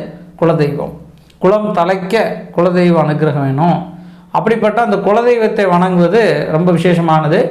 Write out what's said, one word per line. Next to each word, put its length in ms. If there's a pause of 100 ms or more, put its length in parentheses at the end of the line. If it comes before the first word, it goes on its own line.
(400)
குலதெய்வம். 600 (380)
குலம் 360
தலைக்க 440 (380)
குலதெய்வ 460
அனுகிரகம் 420
வேணும். 460 (400)
அப்படிப்பட்ட 520
அந்த 140
குலதெய்வத்தை 720
வணங்குவது 840
ரொம்ப 200
விசேஷமானது. 680 (100)